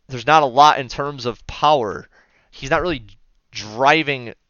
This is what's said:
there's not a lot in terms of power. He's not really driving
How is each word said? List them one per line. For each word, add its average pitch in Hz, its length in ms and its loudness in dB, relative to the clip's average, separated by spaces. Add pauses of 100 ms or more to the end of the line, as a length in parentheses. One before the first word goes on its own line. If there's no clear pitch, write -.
there's 123 180 -10
not 151 160 4
a 143 40 2
lot 139 340 4
in 127 80 -10
terms 143 360 -10
of 117 220 -8
power. 127 640 -2 (420)
He's 135 200 -14
not 147 120 0
really 151 220 -6 (480)
driving 131 840 0 (160)